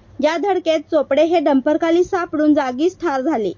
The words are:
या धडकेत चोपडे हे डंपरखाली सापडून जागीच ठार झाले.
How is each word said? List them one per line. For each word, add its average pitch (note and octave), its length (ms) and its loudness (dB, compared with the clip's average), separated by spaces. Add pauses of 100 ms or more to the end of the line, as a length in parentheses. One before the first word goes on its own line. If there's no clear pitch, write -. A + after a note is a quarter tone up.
(240)
या D#4 120 0
धडकेत E4+ 440 -2
चोपडे D4 440 0
हे E4+ 160 2
डंपरखाली D#4 640 2
सापडून E4 500 0
जागीच C#4 460 -2
ठार C#4+ 200 -4
झाले. B3 380 -2